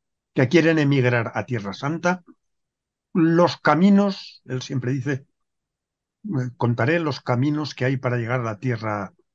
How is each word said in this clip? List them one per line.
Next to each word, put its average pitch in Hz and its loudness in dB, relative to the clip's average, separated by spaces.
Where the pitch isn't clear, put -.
que 131 4
quieren 160 4
emigrar 123 2
a 110 -4
Tierra 101 -6
Santa, 165 -4
los 165 4
caminos, 196 2
él 127 -8
siempre 127 -4
dice, 139 -4
eh, 131 -4
contaré 120 0
los 147 -4
caminos 143 -2
que 127 -4
hay 135 0
para 123 -4
llegar 120 -4
a 117 -4
la 110 -6
tierra, 107 -6